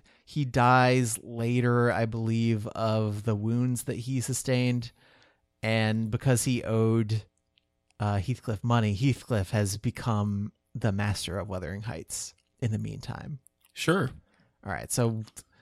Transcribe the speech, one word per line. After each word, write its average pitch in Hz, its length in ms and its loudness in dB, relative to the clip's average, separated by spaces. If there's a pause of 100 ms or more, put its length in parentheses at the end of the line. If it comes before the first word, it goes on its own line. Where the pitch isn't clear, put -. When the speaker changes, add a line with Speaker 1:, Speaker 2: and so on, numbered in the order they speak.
(260)
Speaker 1:
He - 180 -4
dies 127 800 4
later, 120 680 2
I 104 140 2
believe, 113 640 0
of 110 560 -2
the 110 120 0
wounds 120 480 0
that 123 120 -4
he 120 240 -4
sustained. 123 720 0 (720)
And 110 480 0
because 120 320 2
he 123 220 0
owed, 113 580 2 (760)
uh, 104 200 0
Heathcliff 113 440 -4
money, 117 300 4
Heathcliff 113 580 0
has 104 260 0
become 104 760 -2 (240)
the 113 160 0
master 101 480 -2
of 95 80 -6
Wuthering 95 360 -8
Heights - 500 -10 (260)
in 110 120 -2
the 107 60 -2
meantime. 107 640 -10 (340)
Speaker 2:
Sure. 165 360 0 (560)
Speaker 1:
All 98 60 -8
right, 69 200 -8
so 113 320 0 (380)